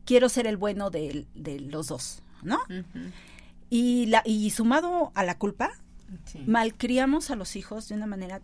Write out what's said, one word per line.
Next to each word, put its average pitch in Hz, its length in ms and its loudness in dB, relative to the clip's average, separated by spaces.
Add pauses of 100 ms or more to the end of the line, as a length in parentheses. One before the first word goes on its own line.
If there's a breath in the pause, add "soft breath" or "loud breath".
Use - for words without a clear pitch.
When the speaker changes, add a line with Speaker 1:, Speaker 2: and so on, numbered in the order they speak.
Speaker 1:
quiero 254 240 8
ser 233 180 0
el 214 100 0
bueno 202 340 -2
del, 147 440 -4
de 147 260 -10
los 147 280 -6
dos, - 340 -10 (200)
¿no? 196 160 0 (100)
Speaker 2:
Ujú. 180 420 -10 (600 loud breath)
Speaker 1:
Y 240 360 2
la, 220 180 6
y 214 260 2
sumado 311 640 2
a 196 100 0
la 175 140 -2
culpa, 233 320 -2 (540)
Speaker 2:
Sí. - 220 -14
Speaker 1:
malcriamos 247 840 2
a 262 60 -4
los 190 200 -8
hijos 214 320 -10
de 208 80 -6
una 214 100 -4
manera 190 360 -6